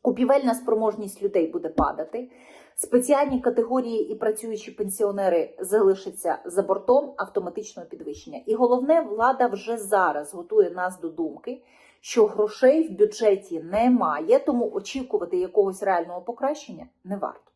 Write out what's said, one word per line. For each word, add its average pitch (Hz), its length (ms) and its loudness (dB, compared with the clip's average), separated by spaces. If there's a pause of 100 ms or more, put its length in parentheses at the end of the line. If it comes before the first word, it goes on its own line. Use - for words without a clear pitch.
Купівельна 254 520 2
спроможність 214 680 -2
людей 190 240 0
буде 160 220 -6
падати. 160 640 -4 (460)
Спеціальні 269 640 2
категорії 233 720 0
і - 20 -6
працюючі 214 560 -4
пенсіонери 196 920 -2
залишаться 190 840 0
за 180 180 0
бортом 247 540 2
автоматичного 190 720 -8
підвищення. - 580 -14
І 220 80 0
головне, 254 460 4
влада 247 460 2
вже 214 300 -4
зараз 190 580 0
готує 190 360 2
нас 185 300 -6
до 170 80 -8
думки, 165 540 -8 (380)
що 214 260 4
грошей 254 600 2
в 185 100 -12
бюджеті 202 640 2
немає, 185 760 2
тому 240 320 0
очікувати 196 680 -4
якогось 190 440 0
реального 175 380 -2
покращення 233 640 -8 (180)
не 190 120 -8
варто. - 240 -10 (160)